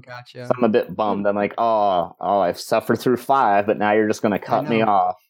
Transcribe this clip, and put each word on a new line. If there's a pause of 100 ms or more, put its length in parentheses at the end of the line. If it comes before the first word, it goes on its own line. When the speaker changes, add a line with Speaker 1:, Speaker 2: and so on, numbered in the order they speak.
Speaker 1:
gotcha.
Speaker 2:
So
I'm
a
bit
bummed.
I'm
like,
"Oh,
oh,
I've
suffered
through
five,
but
now
you're
just
gonna
Speaker 1:
I
Speaker 2:
cut
me
Speaker 1:
know.
Speaker 2:
off." (140)